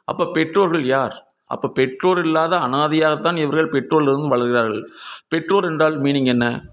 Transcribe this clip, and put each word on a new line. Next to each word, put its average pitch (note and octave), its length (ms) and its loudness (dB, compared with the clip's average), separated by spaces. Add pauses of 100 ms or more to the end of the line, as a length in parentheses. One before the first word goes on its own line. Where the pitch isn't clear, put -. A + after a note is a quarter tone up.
அப்ப E3 200 -2
பெற்றோர்கள் D#3+ 600 0
யார்? C3 400 -2 (200)
அப்ப B2+ 220 -6
பெற்றோர் C3+ 520 0
இல்லாத E3 400 0
அனாதையாகத்தான் D3+ 760 0
இவர்கள் D#3 320 0
பெற்றோரிலிருந்து C#3+ 600 0
வளர்கிறார்கள். A#2+ 540 0 (440)
பெற்றோர் F#3 380 0
என்றால் D#3 360 0
மீனிங் C#3 240 0
என்ன? A#2+ 480 0